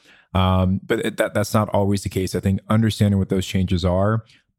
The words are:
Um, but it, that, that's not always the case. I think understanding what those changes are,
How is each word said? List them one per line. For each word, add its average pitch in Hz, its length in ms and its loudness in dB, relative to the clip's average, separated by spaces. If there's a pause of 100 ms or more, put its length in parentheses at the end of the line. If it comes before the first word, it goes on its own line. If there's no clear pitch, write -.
(320)
Um, 92 520 2
but 117 200 -2
it, 110 120 -4
that, 107 180 -2
that's 104 180 -2
not 107 180 2
always 101 340 0
the - 40 -8
case. 92 280 -4
I 90 40 -4
think 98 280 0
understanding 107 500 2
what 95 120 -2
those 95 140 0
changes 90 400 -2
are, 98 400 0 (340)